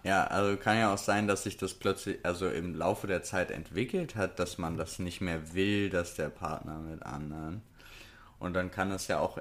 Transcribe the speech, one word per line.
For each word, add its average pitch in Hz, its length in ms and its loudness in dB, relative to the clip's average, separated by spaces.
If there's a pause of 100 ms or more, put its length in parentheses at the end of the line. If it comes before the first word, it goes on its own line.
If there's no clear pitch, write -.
ja, 95 220 6
also 101 300 4
kann 107 220 4
ja 107 160 6
auch 98 40 -2
sein, 104 280 2
dass 98 160 2
sich 101 140 -6
das - 180 -4
plötzlich, - 500 0
also 90 240 2
im 85 280 -2
Laufe 92 300 2
der 92 160 2
Zeit 90 280 0
entwickelt 127 640 -2
hat, 95 240 -2
dass 87 180 -2
man 82 200 -2
das 80 220 -6
nicht 90 220 -4
mehr 82 340 -2
will, 101 360 4
dass 87 240 0
der 76 140 -2
Partner 78 500 -6
mit 80 240 -8
anderen. 78 600 -6 (760)
Und 87 160 -4
dann 90 160 0
kann 98 220 -2
es 95 160 -6
ja 85 100 2
auch 78 220 0